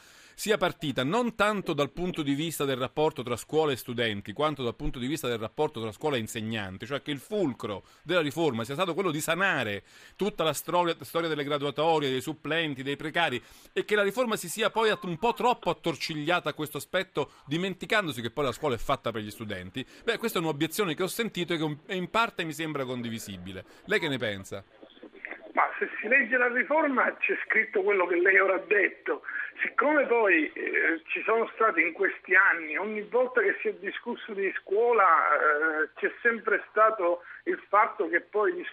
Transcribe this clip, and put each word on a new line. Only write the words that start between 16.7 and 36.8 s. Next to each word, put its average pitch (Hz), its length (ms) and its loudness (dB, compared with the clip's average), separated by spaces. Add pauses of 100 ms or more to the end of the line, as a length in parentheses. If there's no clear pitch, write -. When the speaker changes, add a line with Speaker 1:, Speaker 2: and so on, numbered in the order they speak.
Speaker 1:
aspetto, 160 560 -4 (120)
dimenticandosi 175 760 -2
che 113 100 -4
poi 147 140 -2
la 127 80 0
scuola 147 200 0
è 110 60 -4
fatta 127 320 -2
per 110 100 -4
gli 107 80 -6
studenti. 104 560 -8 (180)
Beh, 220 140 0
questa 214 220 -2
è - 20 -2
un'obiezione 160 540 -2
che 180 80 -2
ho 185 40 -2
sentito 175 460 -4
e 170 40 -2
che 151 60 -2
un-, 151 220 -2
e 202 100 -8
in 180 140 -4
parte 220 340 0
mi 160 100 -6
sembra 147 320 -4
condivisibile. 107 800 -8 (220)
Lei 202 140 2
che 170 80 -2
ne 135 100 0
pensa? 101 460 -6 (920)
Speaker 2:
Ma 147 240 2
se 202 100 -4 (140)
si 214 60 -6
legge 247 300 2
la 247 140 2
riforma 247 640 2
c'è 196 280 0
scritto 208 380 0
quello 190 240 4
che 175 120 2
lei 190 200 6
ora 190 160 4
ha - 100 -2
detto. - 560 0 (400)
Siccome 285 460 2
poi, 196 440 4
eh, - 540 0
ci - 180 -4
sono 226 300 2
stati 214 260 2
in 165 140 2
questi 180 400 -2
anni, 165 420 4
ogni 208 280 -4
volta 247 360 2
che 196 220 2
si - 60 -2
è 208 80 -2
discusso 196 580 -10
di 196 260 -2
scuola, 220 460 4
eh, 151 880 4
c'è 196 160 -2 (120)
sempre 220 480 0
stato 214 500 2 (220)